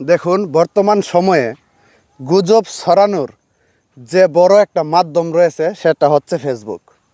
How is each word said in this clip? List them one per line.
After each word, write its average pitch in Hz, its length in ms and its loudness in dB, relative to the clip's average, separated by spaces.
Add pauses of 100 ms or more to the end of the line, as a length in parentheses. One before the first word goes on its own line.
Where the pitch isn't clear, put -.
দেখুন, 170 460 0
বর্তমান 196 560 0
সময়ে 175 520 0 (680)
গুজব 185 440 0 (140)
ছড়ানোর 180 520 0 (680)
যে 131 300 0
বড় 180 340 4
একটা 185 200 -4
মাধ্যম 165 500 -2
রয়েছে 165 500 0
সেটা 160 260 2
হচ্ছে 147 280 -2
Facebook। 113 480 -8 (300)